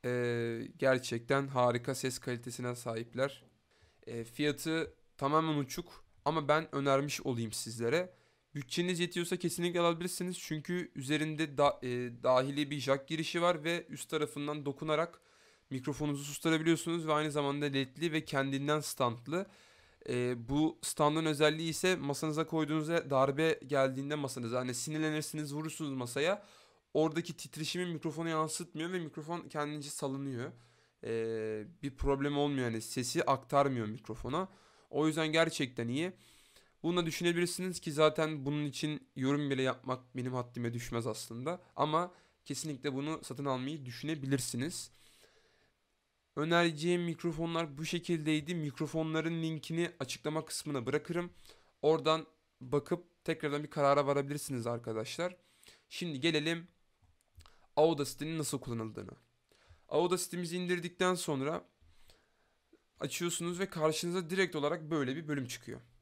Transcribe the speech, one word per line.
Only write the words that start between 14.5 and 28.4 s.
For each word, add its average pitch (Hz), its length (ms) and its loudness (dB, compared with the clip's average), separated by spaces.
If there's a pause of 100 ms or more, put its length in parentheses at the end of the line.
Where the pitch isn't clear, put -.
dokunarak 156 540 0 (500)
mikrofonunuzu 143 540 -2
susturabiliyorsunuz 160 840 2
ve 156 60 2
aynı 151 200 2
zamanda 143 340 0
ledli 135 460 0
ve 156 120 0
kendinden 139 560 0
standlı. 139 680 -2 (600)
E, 123 400 -2
bu 147 340 4
standın 151 420 2
özelliği 156 460 4
ise 185 260 2
masanıza 147 500 0
koyduğunuzda 156 640 0
darbe 139 560 4
geldiğinde 135 480 2
masanıza, 123 460 -2
hani 123 140 -4
sinirlenirsiniz, 151 800 -2
vurursunuz 156 380 -6
masaya. 143 540 0 (480)
Oradaki 160 420 2
titreşimi 156 500 -4
mikrofona 165 420 -4
yansıtmıyor 160 640 -2